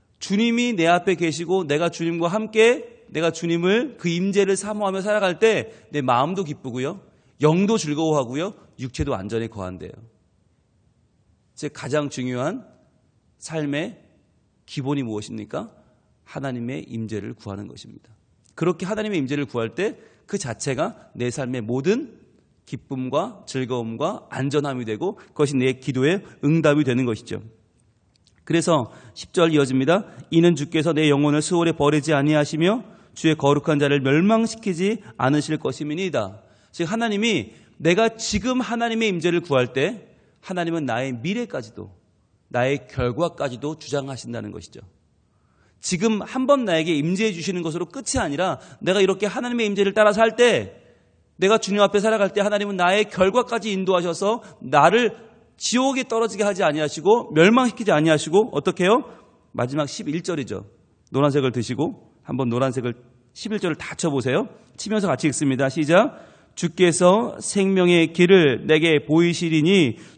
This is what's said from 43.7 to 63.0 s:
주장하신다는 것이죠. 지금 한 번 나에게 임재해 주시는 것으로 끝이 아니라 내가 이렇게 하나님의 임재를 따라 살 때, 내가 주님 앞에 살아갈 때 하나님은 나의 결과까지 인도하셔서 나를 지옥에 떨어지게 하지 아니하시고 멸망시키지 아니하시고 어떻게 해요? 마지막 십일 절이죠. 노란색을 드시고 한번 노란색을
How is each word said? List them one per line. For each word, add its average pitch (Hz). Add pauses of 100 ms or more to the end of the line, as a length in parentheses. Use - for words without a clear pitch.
주장하신다는 120
것이죠. 87 (1000)
지금 202
한 254
번 262
나에게 165
임재해 185
주시는 175
것으로 165
끝이 262
아니라 160 (220)
내가 190
이렇게 190
하나님의 240
임재를 196
따라 214
살 220
때, 196 (560)
내가 202
주님 202
앞에 202
살아갈 208
때 202
하나님은 202
나의 185
결과까지 214
인도하셔서 190 (180)
나를 175 (400)
지옥에 262
떨어지게 226
하지 196
아니하시고 156
멸망시키지 214
아니하시고 160
어떻게 175
해요? 233 (500)
마지막 139
십일 160
절이죠. 131 (460)
노란색을 135
드시고 127 (120)
한번 131
노란색을 123 (380)